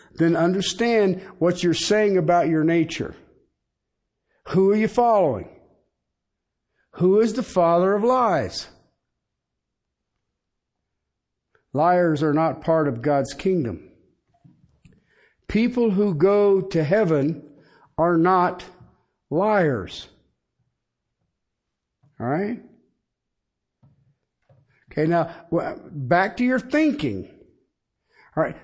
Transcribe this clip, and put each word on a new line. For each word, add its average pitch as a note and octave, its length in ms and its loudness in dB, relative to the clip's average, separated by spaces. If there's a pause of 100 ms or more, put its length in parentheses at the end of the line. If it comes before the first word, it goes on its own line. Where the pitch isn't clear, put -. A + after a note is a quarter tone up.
(160)
then D#3+ 200 2
understand F#3+ 880 0 (180)
what F3+ 240 0
you're F3 100 2
saying G#3 440 0
about F3 320 2
your D#3 160 2
nature. D#3+ 500 -2 (1300)
Who F#3+ 220 2
are G#3 40 2
you G#3+ 140 0
following? G3 580 0 (1500)
Who F#3+ 240 4
is A3 120 0
the A3+ 100 -6
father F3 500 2
of G#3 100 -2
lies? A3 640 -2 (3000)
Liars E3 500 2
are D3+ 120 0
not D#3 280 -2
part D#3+ 280 0
of A#2+ 120 -6
God's C#3 320 0
kingdom. D3 560 -4 (1600)
People A#3 440 0
who G3 220 0
go G3 480 4
to E3+ 220 -2
heaven D#3+ 580 0 (560)
are E3+ 200 2
not F3+ 480 2 (680)
liars. D#3+ 800 -2 (2000)
All A2+ 80 -6
right? G3 340 -4 (2250)
Okay, D3+ 160 -2
now, E3+ 260 0 (160)
w-, D#3+ 400 -6
back E3+ 480 -2
to B3 60 -2
your B3+ 160 0
thinking. G#3+ 720 -2 (1040)
All D#3+ 80 0
right, C3 200 -6